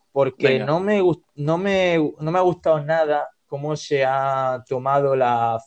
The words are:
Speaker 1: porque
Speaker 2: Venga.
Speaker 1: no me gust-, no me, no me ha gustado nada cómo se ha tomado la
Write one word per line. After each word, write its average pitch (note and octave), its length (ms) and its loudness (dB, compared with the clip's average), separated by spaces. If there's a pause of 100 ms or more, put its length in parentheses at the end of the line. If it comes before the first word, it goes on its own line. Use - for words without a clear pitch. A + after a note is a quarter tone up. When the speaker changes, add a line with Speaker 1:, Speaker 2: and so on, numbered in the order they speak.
(120)
Speaker 1:
porque C#3 360 0
Speaker 2:
Venga. B2+ 180 2
Speaker 1:
no D#3 140 0
me G3+ 220 0
gust-, F3+ 220 0 (120)
no D#3 240 -2
me, F#3 380 0 (220)
no D#3 120 -4
me F#3 80 0
ha - 20 2
gustado E3+ 420 0
nada D3+ 460 0 (160)
cómo D3 300 -6
se C#3+ 280 -2
ha C3 640 -2
tomado C3+ 480 0
la A#2+ 520 0